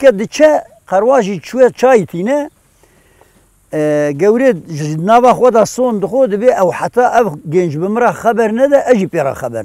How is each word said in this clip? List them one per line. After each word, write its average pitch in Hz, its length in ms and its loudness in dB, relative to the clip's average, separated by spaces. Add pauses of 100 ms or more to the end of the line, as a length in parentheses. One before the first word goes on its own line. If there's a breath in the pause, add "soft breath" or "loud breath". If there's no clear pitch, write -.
کە 269 80 4 (100)
دچە، 226 320 2 (380)
قەرواژی 208 480 0 (100)
چوێ 247 200 2 (120)
چای 240 320 2
تینە، 214 280 -4 (1300 soft breath)
ئێ، 151 480 0
گەورێ 233 280 2 (280)
ژ-، 151 200 -6 (120)
ناوا 240 300 4
خۆدا 226 240 4 (120)
سۆن 247 180 -2 (100)
دخۆ 220 180 -2 (120)
دەبێ 220 260 2
ئەو 190 100 2 (100)
حەتا 240 260 -2 (100)
ئەو 233 120 2 (260)
گەنج 175 280 0
بمرا 214 300 0 (100)
خەبەر 220 280 0 (100)
نەدە، 277 280 2
ئەژی 196 260 2
پێرا 139 280 -2
خەبەر 117 240 -8